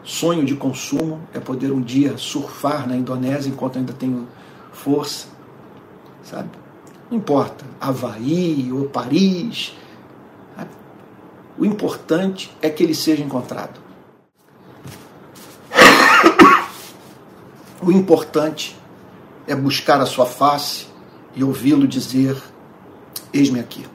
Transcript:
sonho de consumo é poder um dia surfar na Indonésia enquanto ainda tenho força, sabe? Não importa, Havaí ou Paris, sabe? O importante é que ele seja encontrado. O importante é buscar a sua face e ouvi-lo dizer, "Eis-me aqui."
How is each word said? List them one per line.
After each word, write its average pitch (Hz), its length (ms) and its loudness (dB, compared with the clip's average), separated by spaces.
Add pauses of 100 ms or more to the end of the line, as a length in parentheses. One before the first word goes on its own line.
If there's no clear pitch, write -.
sonho 165 420 -2
de 135 100 0
consumo 156 640 -6 (140)
é - 60 -8
poder 127 320 -6
um 135 100 -2
dia 123 360 0
surfar 143 720 -6
na 127 80 -4
Indonésia 131 560 -4
enquanto 131 260 -6
ainda 127 160 -6
tenho 123 340 -6 (440)
força, - 560 -4 (960)
sabe? - 260 -12 (600)
Não 233 80 -2
importa, - 480 -2 (140)
Havaí 131 920 -2
ou 135 140 -4
Paris, 160 880 -2 (800)
sabe? - 140 -14 (880)
O 160 80 0
importante 190 960 -2
é 156 80 0
que 156 140 0
ele 160 120 0
seja 156 280 0
encontrado. 127 560 -8 (4000)
O 175 80 4
importante 156 840 2 (680)
é 143 80 -2
buscar 139 440 2
a 131 60 2
sua 123 220 0
face - 580 -2 (500)
e 127 80 -2
ouvi-lo 135 440 2
dizer, 131 500 0 (960)
"Eis-me 127 260 2
aqui." - 240 -12 (120)